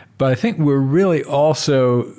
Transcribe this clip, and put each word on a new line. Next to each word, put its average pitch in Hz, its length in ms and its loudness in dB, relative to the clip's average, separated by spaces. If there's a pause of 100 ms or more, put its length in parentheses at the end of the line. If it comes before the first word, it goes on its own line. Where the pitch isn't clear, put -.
(180)
But 135 120 0
I 127 40 0
think 214 240 -4
we're 143 180 2
really 151 480 0
also 135 960 0